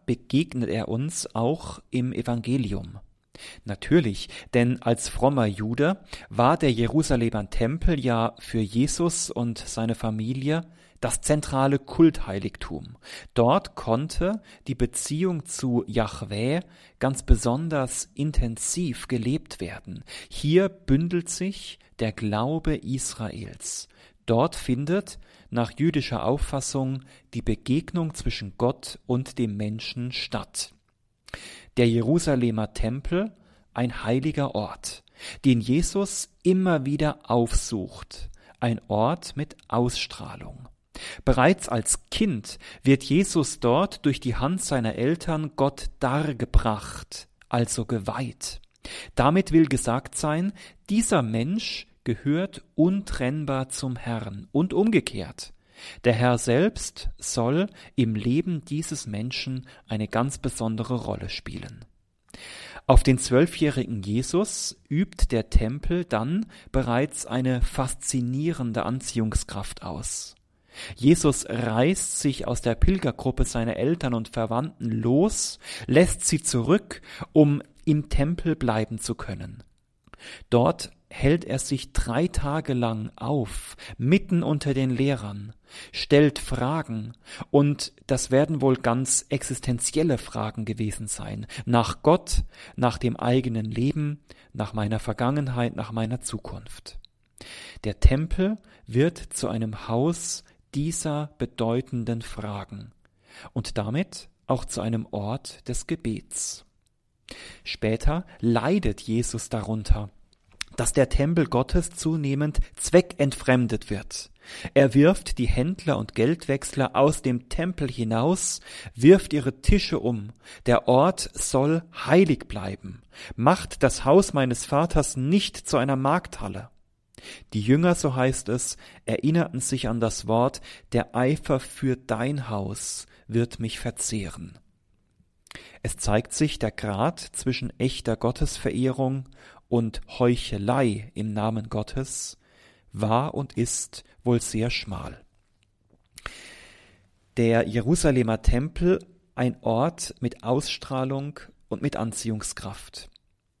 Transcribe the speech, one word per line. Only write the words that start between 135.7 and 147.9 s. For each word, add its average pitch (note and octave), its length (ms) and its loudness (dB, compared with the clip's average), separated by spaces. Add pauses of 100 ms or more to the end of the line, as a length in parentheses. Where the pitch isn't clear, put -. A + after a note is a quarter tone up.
Es - 140 -4
zeigt - 380 0
sich - 240 -2
der A2 140 -2
Grat A2 460 -2
zwischen - 640 -6
echter A#2+ 360 -2
Gottesverehrung C3 1160 -2 (380)
und A#2 340 0 (160)
Heuchelei A#2 960 0
im G#2+ 180 -4
Namen G#2+ 380 -4
Gottes, - 680 -6 (560)
war A2 420 0
und C#3 200 -6
ist - 500 -4 (180)
wohl A#2+ 200 2
sehr A2 260 -4
schmal. - 560 -8 (2250)
Der A#2 280 4
Jerusalemer A#2+ 760 2